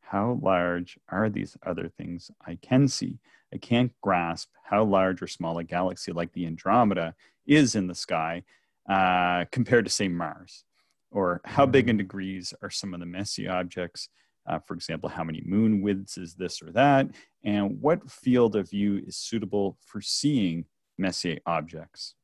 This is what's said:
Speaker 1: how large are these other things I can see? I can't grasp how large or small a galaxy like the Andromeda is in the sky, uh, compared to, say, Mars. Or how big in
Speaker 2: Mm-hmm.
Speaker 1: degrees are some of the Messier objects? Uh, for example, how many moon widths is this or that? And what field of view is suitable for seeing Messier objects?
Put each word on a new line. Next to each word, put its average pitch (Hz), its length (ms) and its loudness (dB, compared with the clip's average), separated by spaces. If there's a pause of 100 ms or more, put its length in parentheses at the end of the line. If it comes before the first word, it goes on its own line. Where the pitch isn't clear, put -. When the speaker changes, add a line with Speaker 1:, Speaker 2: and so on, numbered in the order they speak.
Speaker 1:
how 107 420 -2
large 87 560 0 (100)
are 104 220 0
these 101 340 -8
other 87 240 -6
things - 420 -12 (160)
I 87 100 -10
can 135 300 4
see? - 320 -4 (340)
I - 40 -12
can't 123 440 0
grasp 85 500 0 (120)
how 104 220 2
large 95 380 2
or 87 40 -6
small 85 320 -6
a 85 60 -6
galaxy 87 480 -4
like 85 200 -4
the 90 140 -6
Andromeda 90 680 2 (320)
is 143 280 6
in 98 140 0
the 87 60 -8
sky, 82 500 -4 (440)
uh, 90 600 2
compared 120 360 4
to, - 40 -6
say, 101 160 0
Mars. 85 580 -6 (460)
Or 90 340 0
how 139 220 4
big 127 220 4
in 110 80 4
Speaker 2:
Mm-hmm. 101 100 -2
Speaker 1:
degrees 95 560 -10
are 101 80 -8
some 95 240 -8
of 87 60 -10
the 87 60 -10
Messier 98 440 -8
objects? 90 600 -6 (360)
Uh, 80 140 -4
for - 140 -12
example, 80 340 -8
how 85 160 -8
many 80 200 -8
moon 104 360 4
widths 98 380 -2
is 87 160 -12
this - 280 -8
or - 100 -18
that? 135 360 4 (340)
And 104 380 0
what 156 300 0
field 123 440 4
of 98 160 0
view 101 360 0
is 90 100 -12
suitable 101 640 -2
for - 200 -12
seeing 98 680 0 (320)
Messier 90 480 -4
objects? 82 760 -6